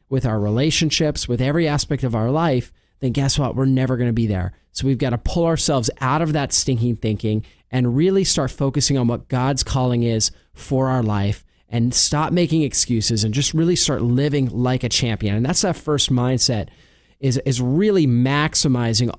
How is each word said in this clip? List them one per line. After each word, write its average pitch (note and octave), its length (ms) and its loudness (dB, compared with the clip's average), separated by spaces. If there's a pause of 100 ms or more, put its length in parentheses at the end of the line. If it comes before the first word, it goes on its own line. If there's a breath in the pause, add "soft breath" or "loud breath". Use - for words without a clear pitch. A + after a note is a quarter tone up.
with C3 160 -2
our A2 160 0
relationships, D3 880 0
with A#2+ 140 -2
every D3+ 260 0
aspect D3 360 -2
of A#2+ 100 -2
our A#2 160 0
life, C#3+ 420 0 (280)
then B2+ 120 -2
guess C3+ 280 0
what? C3 160 -2
We're C3 100 0
never C3 320 2
gonna A#2+ 160 0
be A2+ 140 2
there. F#2 260 -2 (180)
So - 140 -4
we've C3 140 2
gotta A#2+ 180 -2
pull E3+ 300 0
ourselves D3 420 2 (100)
out C#3 220 0
of D#3 120 0
that C#3+ 200 -2
stinking A#2+ 440 0
thinking G#2+ 460 -2 (280 soft breath)
and B2 240 0
really F#3+ 280 2
start C#3+ 280 0
focusing C#3 480 0
on A#2+ 80 2
what A#2 220 -2
God's C3 340 0
calling B2 400 0
is A2+ 260 0 (240 soft breath)
for C3 360 -2
our B2+ 120 0
life G#2 420 -2 (240)
and A#2 240 0
stop D3+ 400 0
making E3 300 2
excuses A2+ 640 0
and A2 100 0
just C#3 220 -2
really E3 200 2
start - 280 0
living C3+ 460 0
like B2 340 -2
a A#2+ 60 -2
champion. A2 460 -2
And A2+ 80 0
that's D3+ 200 0
that F3+ 120 0
first D3 360 -2
mindset, B2 560 0 (520 soft breath)
is, C3 260 0
is B2+ 140 -2
really D#3+ 460 2
maximizing B2 1120 2